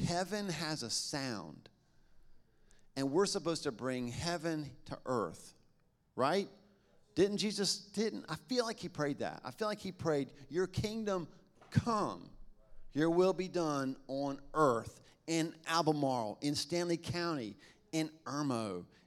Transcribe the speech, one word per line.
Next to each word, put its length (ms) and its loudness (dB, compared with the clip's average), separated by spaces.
heaven 420 0
has 340 -2
a 80 -6
sound, 760 -4
and 160 0
we're 140 4
supposed 380 -2
to 80 0
bring 360 -2
heaven 600 -2
to 200 -10
earth, 480 -2
right? 320 2
Didn't 240 4
Jesus, 400 0
didn't, 500 -4
I 80 -4
feel 160 2
like 140 -6
he 100 -8
prayed 300 0
that. 260 -4
I 60 -8
feel 180 -2
like 120 -4
he 120 -6
prayed, 400 0
"Your 180 0
kingdom 600 -2
come, 600 2
your 180 4
will 220 6
be 160 -4
done 480 0
on 320 -2
earth," 460 6
in 280 0
Albemarle, 720 2
in 140 0
Stanley 420 0
County, 600 -2
in 180 0
Irmo, 600 -2